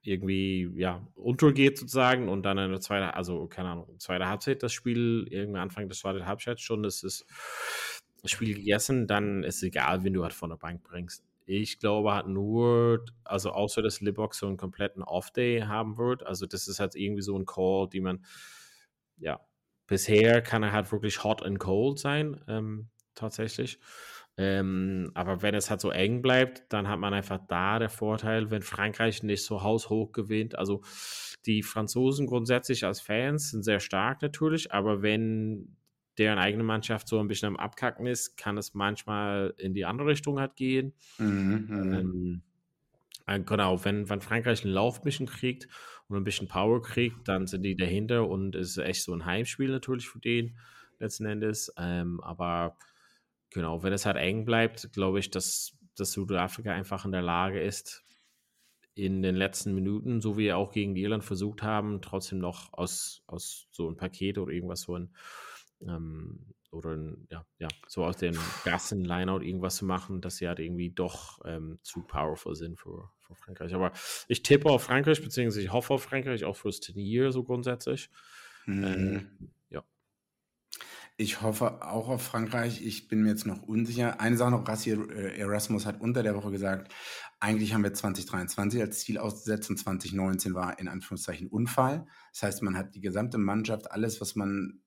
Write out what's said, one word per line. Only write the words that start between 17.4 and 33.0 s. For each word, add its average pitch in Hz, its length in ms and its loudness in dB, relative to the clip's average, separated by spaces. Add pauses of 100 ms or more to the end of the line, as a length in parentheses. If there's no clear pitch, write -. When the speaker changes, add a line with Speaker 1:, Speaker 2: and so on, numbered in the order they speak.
Speaker 1:
Call, 95 420 2
die 95 140 -4
man, 92 240 -2 (920)
ja, 78 220 -4 (460)
bisher 110 560 8
kann 113 220 2
er 104 80 2
halt 104 200 2
wirklich 104 320 -2
hot 110 200 2
and 98 160 -2
cold 117 400 2
sein, 147 480 -2
ähm, 110 420 -4 (240)
tatsächlich. - 680 -4 (580)
Ähm, 95 760 2
aber - 280 -2
wenn 104 140 4
es 101 140 0
halt - 120 0
so - 100 0
eng 117 300 2
bleibt, 127 480 4
dann 104 180 0
hat 101 120 0
man 101 140 0
einfach 98 260 -2 (100)
da 98 300 2
der 113 100 2
Vorteil, 110 600 0
wenn 107 120 -2
Frankreich 107 640 0
nicht 104 200 0
so 101 180 -4
haushoch 110 520 2
gewinnt. 110 440 -2
Also 98 260 0 (640)
die 107 160 4
Franzosen 127 680 0
grundsätzlich 120 580 2
als 95 160 -2